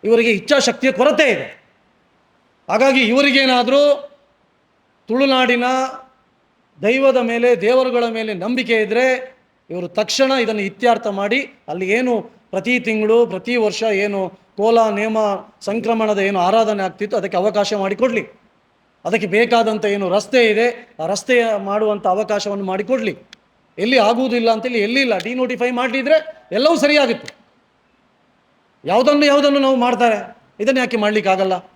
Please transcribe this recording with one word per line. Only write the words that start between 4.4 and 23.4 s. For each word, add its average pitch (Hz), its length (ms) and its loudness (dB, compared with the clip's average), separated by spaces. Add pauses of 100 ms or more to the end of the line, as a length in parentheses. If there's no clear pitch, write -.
ತುಳುನಾಡಿನ 254 540 2 (1200)
ದೈವದ 262 360 4
ಮೇಲೆ, 233 440 2
ದೇವರುಗಳ 240 460 2
ಮೇಲೆ 220 260 -6
ನಂಬಿಕೆ 226 480 -2
ಇದ್ರೆ, 220 240 0 (640)
ಇವರು 175 180 -8
ತಕ್ಷಣ 214 440 -2
ಇದನ್ನು 226 300 -2
ಇತ್ಯರ್ಥ 226 460 0
ಮಾಡಿ, 208 320 -2 (280)
ಅಲ್ಲಿ 185 220 -6
ಏನು 240 320 0 (300)
ಪ್ರತಿ 214 280 -2
ತಿಂಗಳು, 226 480 2
ಪ್ರತಿ 190 280 -6
ವರ್ಷ 214 280 -2
ಏನು 202 360 -2 (380)
ಕೋಲ, 226 320 2
ನೇಮ, 214 280 -2 (440)
ಸಂಕ್ರಮಣದ 220 580 -2
ಏನು 196 200 0
ಆರಾಧನೆ 208 440 2
ಆಗ್ತಿತ್ತು, 202 340 -6
ಅದಕ್ಕೆ 190 200 -4
ಅವಕಾಶ 202 360 0
ಮಾಡಿಕೊಡ್ಲಿ. 208 500 -2 (840)
ಅದಕ್ಕೆ 190 220 -2
ಬೇಕಾದಂಥ 220 580 0
ಏನು 202 240 0
ರಸ್ತೆ 214 400 2
ಇದೆ, 233 500 -2
ಆ 160 60 -4
ರಸ್ತೆಯ 226 500 0
ಮಾಡುವಂಥ 202 520 -2
ಅವಕಾಶವನ್ನು 202 580 -2
ಮಾಡಿಕೊಡ್ಲಿ. 208 480 -4 (640)